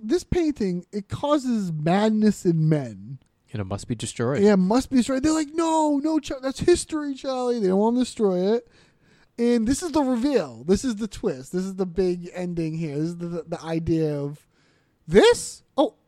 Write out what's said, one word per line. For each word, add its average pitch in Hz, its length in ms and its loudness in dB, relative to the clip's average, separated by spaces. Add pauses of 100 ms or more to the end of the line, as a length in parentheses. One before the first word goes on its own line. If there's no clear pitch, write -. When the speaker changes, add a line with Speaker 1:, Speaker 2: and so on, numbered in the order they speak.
Speaker 1:
this 247 220 -2
painting, 254 680 -2
it 208 160 -8
causes 247 640 -2
madness 202 720 2
in 160 240 2
men. 127 520 -2 (340)
Speaker 2:
And 104 80 -4
it 95 40 -6
must 98 220 -8
be 123 80 -4
destroyed. 120 460 -4
Speaker 1:
Yeah, 208 120 6
it 196 40 6
must 202 320 2
be 269 80 0
destroyed. 262 240 2
They're 311 120 2
like, 311 200 -2
"No, 320 500 2
no, 311 160 0
Char-, 269 220 -6
that's 262 200 -6
history, 302 520 0
Charlie." 254 460 -2
They 196 80 2
don't 190 120 2
want 226 160 2
him 254 60 2
to 233 40 0
destroy 196 500 0
it. 240 120 -4 (680)
And 240 300 2
this 277 160 0
is 330 80 -4
the 302 100 2
reveal. 226 600 0
This 185 200 2
is 247 120 -2
the 208 120 -6
twist. 135 460 -8
This 185 100 -2
is 190 120 -10
the 190 100 -4
big 175 480 -4
ending 170 400 -6
here. 160 220 -6
This 160 140 -4
is 175 80 -10
the, 170 100 -10
the, 170 220 -8
the 160 140 -10
idea 160 560 0
of, 143 260 -10 (640)
"This? 254 540 4 (160)
Oh, 285 160 2 (140)